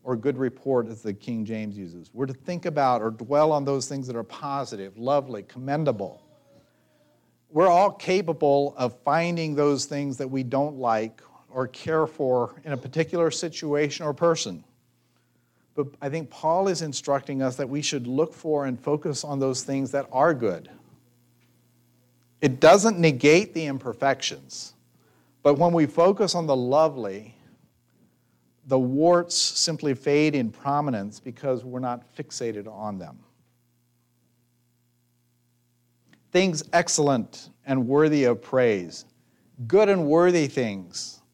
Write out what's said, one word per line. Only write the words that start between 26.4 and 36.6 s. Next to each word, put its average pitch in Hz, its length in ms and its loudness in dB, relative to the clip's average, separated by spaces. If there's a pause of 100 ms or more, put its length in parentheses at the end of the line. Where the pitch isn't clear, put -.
the 139 80 2
lovely, 123 800 0 (1300)
the 131 120 2
warts 165 560 2
simply - 580 -2
fade 147 400 2
in 123 160 0
prominence 127 680 -4
because 127 440 -6
we're 127 160 -10
not 120 360 -8
fixated 110 520 -8
on 104 300 -10
them. 80 220 -16 (3000)
Things 180 320 2 (100)